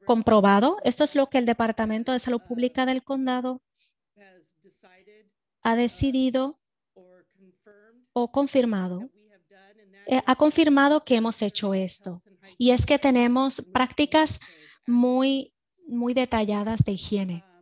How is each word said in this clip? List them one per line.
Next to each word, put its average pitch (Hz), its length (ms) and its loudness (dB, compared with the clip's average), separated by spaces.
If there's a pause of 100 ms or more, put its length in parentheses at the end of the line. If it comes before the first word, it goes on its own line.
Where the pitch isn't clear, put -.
comprobado. 220 760 4
Esto 254 200 0
es 294 100 -2
lo 269 160 0
que - 80 0
el 247 80 0
Departamento 226 680 -2
de 254 40 -2
Salud 240 240 -4
Pública 247 460 -4
del 262 160 -4
Condado 254 580 -6 (2000)
ha 226 140 -2
decidido 262 840 -2 (1500)
o 240 180 -4
confirmado. 226 760 -2 (1000)
Eh, 254 180 0
ha 254 100 2
confirmado 302 680 4
que 254 120 0
hemos 226 280 -2
hecho 196 320 -2
esto. 185 480 -8 (340)
Y 240 140 4
es 247 160 2
que 285 100 2
tenemos 254 640 2 (100)
prácticas 294 680 0 (480)
muy, 254 680 0 (340)
muy 240 280 -4
detalladas 214 680 -2
de 202 100 -4
higiene 190 500 -6 (180)